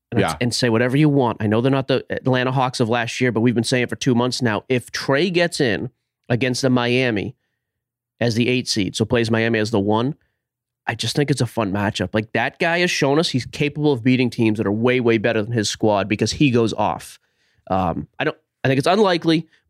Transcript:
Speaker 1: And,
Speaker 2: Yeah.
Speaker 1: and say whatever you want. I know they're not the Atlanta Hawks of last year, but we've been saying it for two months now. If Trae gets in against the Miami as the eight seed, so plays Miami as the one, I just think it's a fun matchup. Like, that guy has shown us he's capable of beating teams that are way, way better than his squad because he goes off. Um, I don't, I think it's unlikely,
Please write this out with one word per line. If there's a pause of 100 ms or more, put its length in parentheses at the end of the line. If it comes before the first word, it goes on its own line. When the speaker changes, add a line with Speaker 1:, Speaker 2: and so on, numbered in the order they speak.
(100)
Speaker 1:
And,
Speaker 2:
Yeah.
Speaker 1:
and
say
whatever
you
want.
I
know
they're
not
the
Atlanta
Hawks
of
last
year,
but
we've
been
saying
it
for
two
months
now.
If
Trae
gets
in (400)
against
the
Miami (840)
as
the
eight
seed,
so
plays
Miami
as
the
one, (720)
I
just
think
it's
a
fun
matchup.
Like,
that
guy
has
shown
us
he's
capable
of
beating
teams
that
are
way,
way
better
than
his
squad
because
he
goes
off. (520)
Um, (100)
I
don't, (280)
I
think
it's
unlikely, (240)